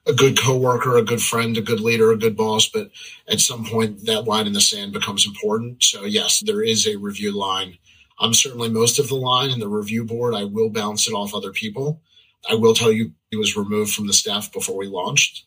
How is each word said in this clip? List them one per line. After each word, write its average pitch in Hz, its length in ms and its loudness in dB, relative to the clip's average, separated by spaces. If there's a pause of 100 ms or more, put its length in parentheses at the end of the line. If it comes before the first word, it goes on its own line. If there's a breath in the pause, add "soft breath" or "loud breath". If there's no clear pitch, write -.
a 147 80 4
good 135 240 6
coworker, 127 580 2
a 113 80 6
good 110 160 0
friend, 117 380 0
a 107 40 0
good 104 180 -2
leader, 113 300 4
a 113 60 4
good 107 180 0
boss, 107 320 2
but 104 240 -4 (380 loud breath)
at 104 120 0
some 117 260 -2
point 107 400 -2
that 110 180 0
line 107 220 0
in 101 80 -2
the 101 80 2
sand 101 320 0
becomes 101 320 -2
important. 110 580 -2
So 101 220 0
yes, 107 340 0
there 104 220 -2
is 110 240 0
a 107 100 0
review 101 400 -6
line. 95 400 -4 (420 soft breath)
I'm 117 140 0
certainly 120 380 0
most 113 280 2
of 131 100 0
the 135 80 -2
line 127 340 0
in 123 100 -4
the 101 80 -6
review 107 360 -4
board. 117 300 -2
I 101 100 -4
will 110 260 0
bounce 107 360 -2
it 110 60 -4
off 104 220 -4
other 98 180 -8
people. 135 480 -6 (500 soft breath)
I 113 40 2
will 113 180 6
tell 117 180 2
you, 110 220 0 (180)
it 110 60 -6
was 104 180 0
removed 104 380 0
from 104 140 -2
the 98 80 2
staff 104 360 0
before - 280 -4
we 98 80 -6
launched. 95 600 -2